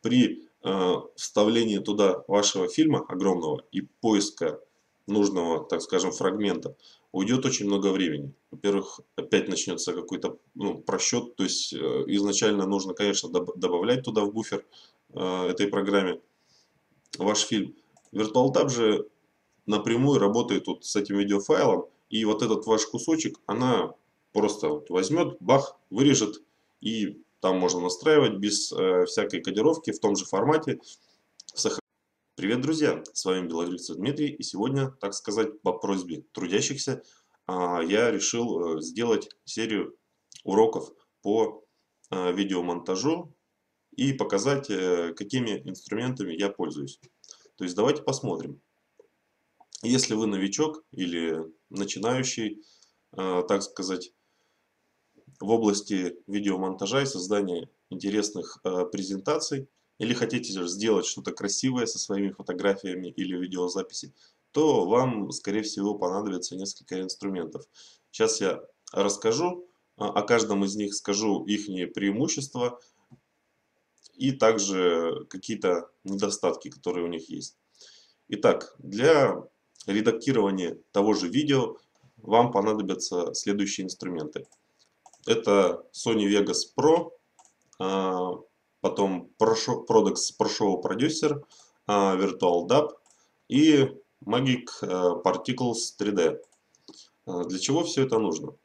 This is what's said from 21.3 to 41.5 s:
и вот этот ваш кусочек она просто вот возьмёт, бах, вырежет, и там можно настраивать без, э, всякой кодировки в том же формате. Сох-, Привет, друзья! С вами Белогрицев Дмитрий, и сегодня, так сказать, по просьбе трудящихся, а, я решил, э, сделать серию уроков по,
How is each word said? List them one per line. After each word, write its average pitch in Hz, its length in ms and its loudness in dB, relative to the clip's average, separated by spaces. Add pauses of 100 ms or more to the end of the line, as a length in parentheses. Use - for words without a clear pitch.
и 110 140 0
вот 107 180 2
этот 110 240 0
ваш 110 200 2
кусочек - 600 -2
она 107 480 0 (380)
просто - 360 0
вот - 220 -4
возьмёт, 139 500 0
бах, 135 380 2 (120)
вырежет, 110 520 2 (380)
и 107 420 -4 (180)
там 95 180 2
можно 90 220 2
настраивать 131 580 4
без, 104 340 -2
э, 90 340 4
всякой 101 340 -2
кодировки 107 520 -2
в - 80 -8
том - 160 2
же - 80 -4
формате. 135 560 0 (760)
Сох-, - 240 -2 (580)
Привет, 107 240 -2
друзья! 151 420 0 (120)
С - 100 -6
вами 92 240 0
Белогрицев 82 480 -6
Дмитрий, 143 320 -2
и - 140 -10
сегодня, 135 480 -2 (100)
так - 140 -6
сказать, - 480 -4
по 92 100 0
просьбе 90 500 -4 (100)
трудящихся, 127 720 -2 (440)
а, 90 360 -2
я 107 280 4
решил, 92 680 -2
э, 78 60 -6
сделать 104 480 -2 (160)
серию 110 500 -4 (480)
уроков 107 480 2 (300)
по, 110 420 0 (460)